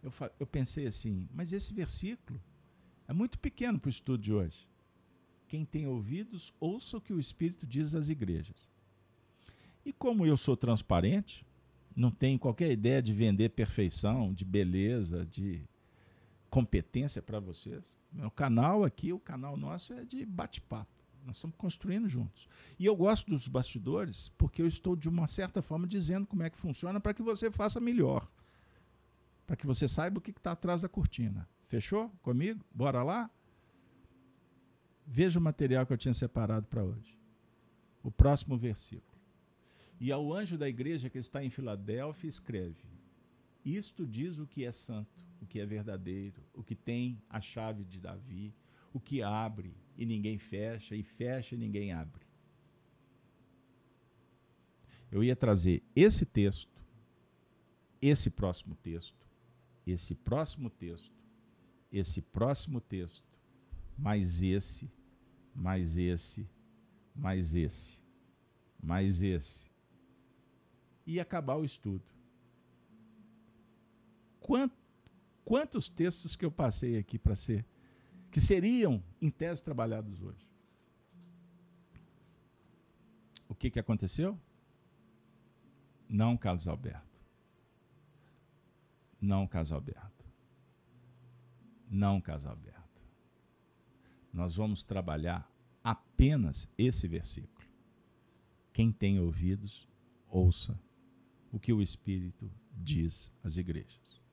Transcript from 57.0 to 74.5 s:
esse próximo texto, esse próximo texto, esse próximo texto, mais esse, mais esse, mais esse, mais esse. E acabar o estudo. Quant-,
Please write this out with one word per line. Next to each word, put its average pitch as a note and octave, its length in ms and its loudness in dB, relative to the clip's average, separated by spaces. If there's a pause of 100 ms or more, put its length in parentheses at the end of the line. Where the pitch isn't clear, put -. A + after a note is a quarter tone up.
esse C#3 300 4
próximo F2+ 460 -4
texto, - 500 -12 (580)
esse F2 300 -2
próximo C#3 560 -2
texto, - 480 -14 (720)
esse - 320 -2
próximo C3 580 0
texto, - 560 -10 (600)
mais F#2+ 480 2
esse, F#2+ 440 0 (640)
mais F2+ 460 0
esse, F2+ 500 -2 (680)
mais F#2 400 0
esse, - 420 -2 (800)
mais F#2 420 2
esse. F2+ 440 -2 (1400)
E E3 120 -4
acabar D#3+ 380 -2
o D#3 80 0
estudo. G2 400 -4 (2250)
Quant-, C4 320 2 (720)